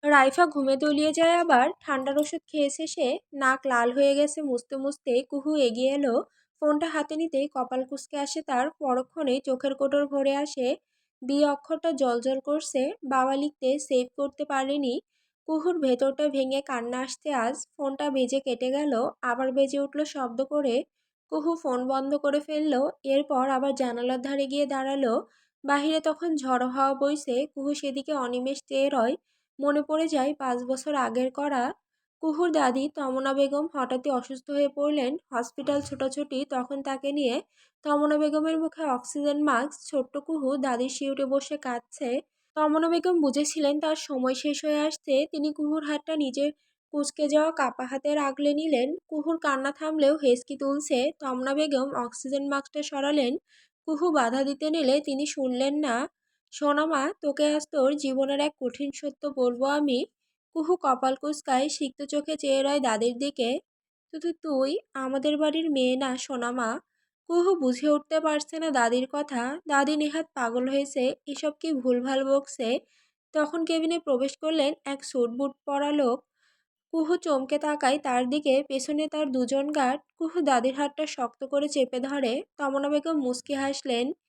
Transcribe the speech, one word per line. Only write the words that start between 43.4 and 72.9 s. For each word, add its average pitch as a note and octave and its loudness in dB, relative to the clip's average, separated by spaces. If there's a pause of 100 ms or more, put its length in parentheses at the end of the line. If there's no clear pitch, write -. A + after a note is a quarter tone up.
তার D#4 0
সময় C4 -2
শেষ C#4+ -4
হয়ে D4+ 0
আসছে। D4+ 0
তিনি D4+ -2
কুহুর D4+ -2
হাতটা D4+ -4
নিজের C#4+ 0 (400)
কুঁচকে D4 -2
যাওয়া D4+ 4
কাপা C4+ -2
হাতে C#4 -2
আগলে C#4+ 0
নিলেন। D4 0 (120)
কুহুর D#4+ -2
কান্না C#4 -2
থামলেও D#4 2
হেঁচকি C4 2
তুলছে। C#4 0
তমনা C4 -4
বেগম C#4 0
অক্সিজেন C#4 -4
মাস্কটা C#4 -4
সরালেন। C#4+ 0 (520)
কুহু D#4+ 0
বাধা C4 2
দিতে C#4+ -2
নিলে D4 4
তিনি C#4+ -2
শুনলেন C4+ -2
না। C#4+ 0 (440)
"সোনা D4 2
মা, D#4 0 (100)
তোকে D4 2
আজ D4+ -2
তোর C#4+ 4
জীবনের C4+ 0
এক D4 -2
কঠিন C4+ -4
সত্য D4 -6
বলবো B3 0
আমি।" C#4+ 2 (500)
কুহু E4 2
কপাল C4 0
কুঁচকায়, D4 0
সিক্ত C#4+ -6
চোখে D4 -2
চেয়ে C4+ 2
রয় C#4 2
দাদির A#3 0
দিকে। C4+ -2 (540)
"তু-, D#4+ -10
তু-, E4 -4
তুই C#4 0 (160)
আমাদের C4+ 0
বাড়ির D#4 0
মেয়ে B3+ 2
না, C4 -2
সোনা B3 -6
মা।" B3 -4 (480)
কুহু F4 4
বুঝে C4 2
উঠতে D4 2
পারছে D#4 -2
না D#4+ -2
দাদির B3+ 2
কথা। C#4+ -4
দাদি C#4+ 2
নেহাত D4+ -2
পাগল B3 -2
হয়েছে, C#4 0 (120)
এসব D4 -4
কি D#4+ -4
ভুলভাল B3+ 0
বকছে। C4+ 0 (540)